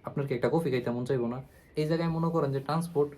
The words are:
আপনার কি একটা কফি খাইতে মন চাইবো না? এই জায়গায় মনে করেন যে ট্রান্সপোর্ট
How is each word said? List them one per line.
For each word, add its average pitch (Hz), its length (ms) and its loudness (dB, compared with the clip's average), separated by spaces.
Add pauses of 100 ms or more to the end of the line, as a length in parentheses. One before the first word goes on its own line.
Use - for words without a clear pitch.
আপনার 143 220 -4
কি 135 80 -2
একটা 123 180 2
কফি 165 180 2
খাইতে 123 200 0
মন 120 140 -2
চাইবো 123 220 0
না? 123 160 -4 (340)
এই 151 100 0
জায়গায় 165 220 2
মনে 165 220 0
করেন 151 220 2
যে 135 80 0
ট্রান্সপোর্ট 147 580 0